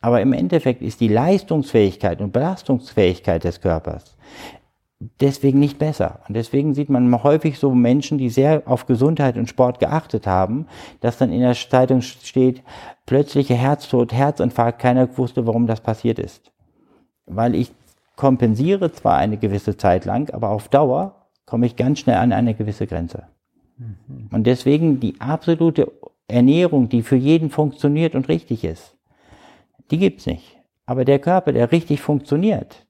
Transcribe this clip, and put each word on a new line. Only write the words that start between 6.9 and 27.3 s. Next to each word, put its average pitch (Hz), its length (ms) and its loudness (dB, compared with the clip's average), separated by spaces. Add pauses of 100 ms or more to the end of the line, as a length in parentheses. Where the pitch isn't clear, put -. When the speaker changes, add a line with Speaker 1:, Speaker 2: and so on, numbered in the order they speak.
Speaker 1:
häufig 151 360 2
so 135 160 0
Menschen, 127 420 2
die 131 140 -2
sehr 143 340 2
auf - 220 -2
Gesundheit 135 500 0
und 117 100 -4
Sport 123 320 0
geachtet - 480 -2
haben, 101 400 -2 (340)
dass 117 180 -2
dann 120 120 0
in 85 100 -2
der 123 140 2
Zeitung 127 460 0
steht, 127 640 -2 (420)
„Plötzlicher 139 520 0
Herztod, 123 580 0
Herzinfarkt, 123 640 0
keiner 127 400 0
wusste, 123 280 -2
warum 117 200 0
das 110 160 -4
passiert 113 360 -2
ist.“ - 320 -12 (760)
Weil 113 280 -2
ich 113 180 -2 (440)
kompensiere 135 720 0
zwar - 280 0
eine 104 180 -2
gewisse 101 400 -4
Zeit - 300 0
lang, 113 240 -4
aber 110 180 -6
auf 104 200 -4
Dauer 151 580 0 (180)
komme 120 220 -2
ich 120 100 -4
ganz 143 220 0
schnell 117 180 0
an 120 160 2
eine 110 220 0
gewisse 107 320 -6
Grenze. 85 380 -8 (520)
Speaker 2:
Mhm. 117 560 -18
Speaker 1:
Und 110 140 0
deswegen 139 520 2
die 120 220 -6
absolute 160 720 0 (340)
Ernährung, 135 640 4
die 117 140 0
für 131 140 0
jeden 151 340 2